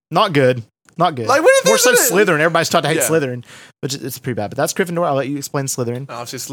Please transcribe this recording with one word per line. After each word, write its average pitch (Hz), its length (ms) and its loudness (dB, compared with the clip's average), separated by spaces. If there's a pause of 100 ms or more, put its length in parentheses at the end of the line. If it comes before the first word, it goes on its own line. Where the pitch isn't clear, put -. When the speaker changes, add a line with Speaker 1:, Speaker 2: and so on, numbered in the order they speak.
(120)
Speaker 1:
Not 190 200 2
good. 127 300 2 (360)
Not 160 180 0
good. 117 120 -6
Speaker 2:
Like, 277 160 4
what 370 60 6
do 539 60 8 (140)
you 523 40 6
Speaker 1:
More 539 40 4
Speaker 2:
think 494 200 4
Speaker 1:
so 294 180 2
Speaker 2:
they're 202 100 4
gonna 190 120 2
Speaker 1:
Slytherin. - 80 0
Everybody's 165 240 0
taught 170 140 2
to 147 40 -2
hate 156 120 0
Speaker 2:
Yeah. 123 100 0
Speaker 1:
Slytherin, 131 340 -2 (380)
which 139 140 -6
is, 135 60 -12
it's 127 160 -10
pretty 123 200 -6
bad. 104 140 -6
But 104 40 -12
that's 151 180 -2
Gryffindor. 175 320 -2
I'll 147 100 0
let 135 120 -2
you 143 80 -6
explain 139 300 -6
Slytherin. 123 420 -6
Speaker 2:
Obviously, 120 320 -12 (140)